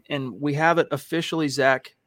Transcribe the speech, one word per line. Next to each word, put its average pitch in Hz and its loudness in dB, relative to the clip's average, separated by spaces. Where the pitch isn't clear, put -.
And 131 -8
we 143 0
have 165 4
it - 0
officially, 160 -4
Zach, 131 0